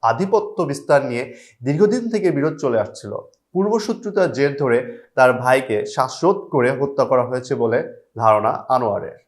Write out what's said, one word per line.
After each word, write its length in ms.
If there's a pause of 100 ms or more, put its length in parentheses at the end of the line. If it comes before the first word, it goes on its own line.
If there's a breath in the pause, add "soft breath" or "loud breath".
আধিপত্য 600
বিস্তার 420
নিয়ে 180 (420 loud breath)
দীর্ঘদিন 440
থেকে 220
বিরোধ 320
চলে 160
আসছিল। 320 (420)
পূর্বশত্রুতার 840
জের 260
ধরে 160 (380 loud breath)
তার 180
ভাইকে 440 (160)
শ্বাসরোধ 440 (140)
করে 200
হত্যা 340
করা 240
হয়েছে 260
বলে 240 (380)
ধারণা 340 (180)
আনোয়ারের। 480 (100)